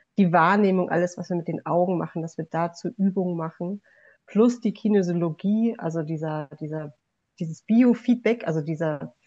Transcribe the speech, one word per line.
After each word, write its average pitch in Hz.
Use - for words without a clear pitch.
die 185
Wahrnehmung, 185
alles, 175
was 175
wir 180
mit 170
den -
Augen 175
machen, 160
dass 160
wir 160
dazu 170
Übungen 190
machen, 175
plus 240
die 208
Kinesiologie, 196
also 165
dieser, 156
dieser, 151
dieses 160
Biofeedback, 240
also 160
dieser, 156